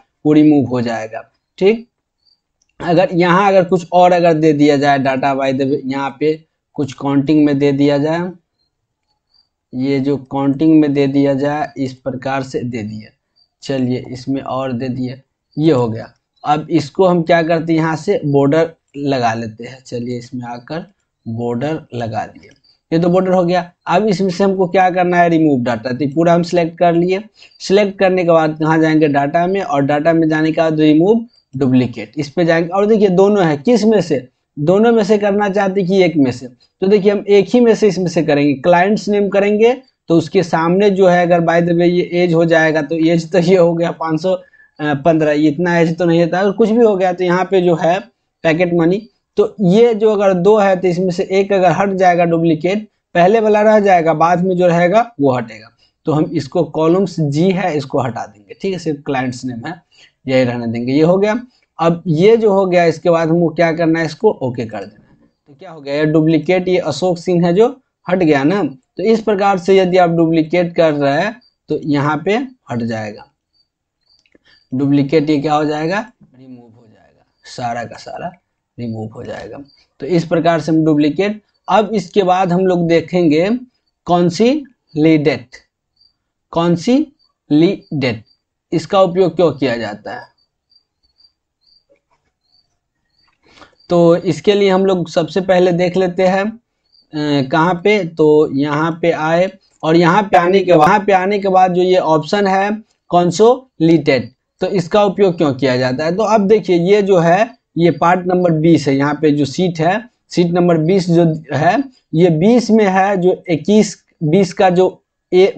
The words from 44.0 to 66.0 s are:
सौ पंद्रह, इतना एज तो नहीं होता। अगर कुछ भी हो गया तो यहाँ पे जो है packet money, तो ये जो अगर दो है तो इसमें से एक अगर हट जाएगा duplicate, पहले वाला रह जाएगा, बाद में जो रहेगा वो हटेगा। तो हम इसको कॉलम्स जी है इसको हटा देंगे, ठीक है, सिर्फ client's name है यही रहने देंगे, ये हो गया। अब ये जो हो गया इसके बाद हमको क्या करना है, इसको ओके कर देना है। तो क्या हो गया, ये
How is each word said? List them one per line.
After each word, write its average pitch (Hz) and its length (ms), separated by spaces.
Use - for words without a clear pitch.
सौ 185 140
पंद्रह, 151 600
इतना 160 380
एज 165 200
तो 180 60
नहीं 170 180
होता। 170 180
अगर 196 120
कुछ 202 180
भी 233 140
हो 214 120
गया 185 160
तो 180 120
यहाँ 180 200
पे 190 180
जो 175 140
है 170 220
packet 170 300
money, 175 260
तो 202 260
ये 220 320
जो 220 180
अगर 196 240
दो 196 220
है 196 180
तो 185 120
इसमें 180 220
से 175 220
एक 196 200
अगर 185 200
हट 196 220
जाएगा 175 320
duplicate, 170 600
पहले 185 260
वाला 214 220
रह 214 180
जाएगा, 175 340
बाद 170 300
में 185 120
जो 180 100
रहेगा 175 360
वो 139 120
हटेगा। 113 380
तो 156 60
हम 160 220
इसको 156 380
कॉलम्स 170 480
जी 151 320
है 175 240
इसको 131 240
हटा 117 260
देंगे, - 280
ठीक 196 180
है, 180 60
सिर्फ 147 280
client's 131 380
name 120 220
है 170 140
यही 131 180
रहने 120 240
देंगे, 117 240
ये 147 100
हो 175 160
गया। 214 220
अब 170 300
ये 185 280
जो 220 160
हो 196 140
गया 175 200
इसके 160 240
बाद 170 180
हमको 165 220
क्या 165 240
करना 165 240
है, 165 80
इसको 180 260
ओके 123 340
कर 107 120
देना 101 240
है। - 140
तो 147 80
क्या - 160
हो - 100
गया, 139 140
ये 151 120